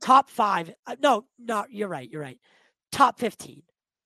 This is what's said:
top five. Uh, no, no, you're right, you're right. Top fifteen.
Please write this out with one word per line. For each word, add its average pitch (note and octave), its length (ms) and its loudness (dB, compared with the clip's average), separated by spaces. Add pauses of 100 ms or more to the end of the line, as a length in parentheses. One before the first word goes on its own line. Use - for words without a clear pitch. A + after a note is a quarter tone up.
top C4 280 4
five. F3+ 420 -2 (140)
Uh, B3+ 160 -12
no, B3+ 220 2 (140)
no, A#3 320 -6
you're G#3 180 -6
right, C#3+ 220 -10
you're D#3 120 -10
right. C3 160 -16 (540)
Top B3+ 260 2
fifteen. - 440 -8 (440)